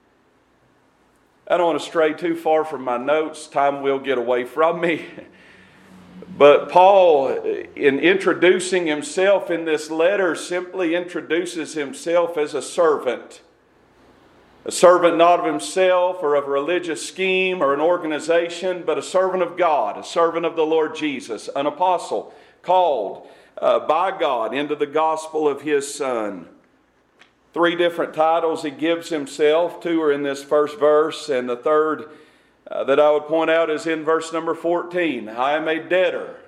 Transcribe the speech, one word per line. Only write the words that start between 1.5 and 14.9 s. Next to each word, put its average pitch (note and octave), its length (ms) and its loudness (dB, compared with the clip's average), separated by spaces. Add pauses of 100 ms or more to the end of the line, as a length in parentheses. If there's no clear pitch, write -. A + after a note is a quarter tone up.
don't F3 100 2
want D3+ 120 0
to - 60 -10
stray D#3 280 2
too E3 220 -4
far D#3+ 280 0
from D3 200 -8
my B2 140 -2
notes. D3 500 -2
Time C#3+ 340 0
will C#3 180 0
get C3 180 -2
away B2 280 0
from D#3+ 340 0
me. E3+ 300 -2
<laughs> - 60 -20 (1200)
But C#3+ 320 8
Paul, F3+ 600 6 (460)
in C#3 240 2
introducing F3+ 880 2
himself F3+ 600 0
in E3 160 -4
this D#3 240 -4
letter, F3 460 0
simply F3+ 580 -6
introduces E3+ 800 -6
himself E3 640 -2
as D3 160 -4
a C3+ 80 -4
servant. C#3 800 -2 (1200)
A - 60 -8
servant E3+ 460 6